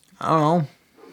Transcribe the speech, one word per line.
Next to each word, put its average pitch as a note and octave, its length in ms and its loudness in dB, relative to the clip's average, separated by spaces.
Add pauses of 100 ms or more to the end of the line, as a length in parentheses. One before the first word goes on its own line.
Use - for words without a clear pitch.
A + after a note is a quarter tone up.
(200)
I - 80 -6
don't D#3 120 2
know, D#3 260 0 (460)